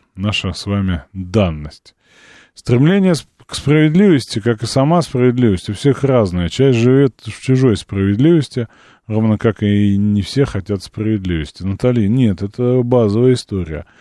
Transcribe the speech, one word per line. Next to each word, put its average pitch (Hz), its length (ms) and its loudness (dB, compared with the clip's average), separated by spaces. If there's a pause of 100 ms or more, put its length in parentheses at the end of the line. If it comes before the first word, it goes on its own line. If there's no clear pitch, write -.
(160)
наша 95 380 -4
с - 120 -12
вами 98 380 -2 (100)
данность. 90 800 -4 (640)
Стремление 170 560 2
сп-, - 140 -12 (160)
к - 100 -16
справедливости, 156 840 2
как 113 240 -2
и - 20 -6
сама 147 360 2
справедливость, 123 680 0
у 107 40 -4
всех 135 300 0
разное. 95 460 0
Часть 131 280 2
живет 127 360 2 (120)
в - 160 -16
чужой 131 360 2
справедливости, 117 880 0 (400)
ровно 107 300 0
как 110 260 -2
и 101 340 2
не 104 240 0
все 135 240 -2
хотят 98 380 -6
справедливости. 92 800 -6
Натали, 104 440 -2
нет, 110 340 0
это 123 420 -2
базовая 120 500 2
история. 85 520 -6 (160)